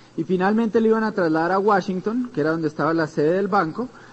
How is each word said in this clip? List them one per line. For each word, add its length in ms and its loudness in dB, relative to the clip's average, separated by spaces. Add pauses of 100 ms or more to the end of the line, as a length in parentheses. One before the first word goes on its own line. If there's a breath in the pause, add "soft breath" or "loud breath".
(160 loud breath)
y 80 -4
finalmente 560 2
le 100 4
iban 140 2
a 100 -2
trasladar 380 0
a 80 2
Washington, 760 0
que 80 -2
era 100 0
donde 160 -2
estaba 260 -2
la 140 0
sede 260 0
del 140 -2
banco, 420 -2 (240 loud breath)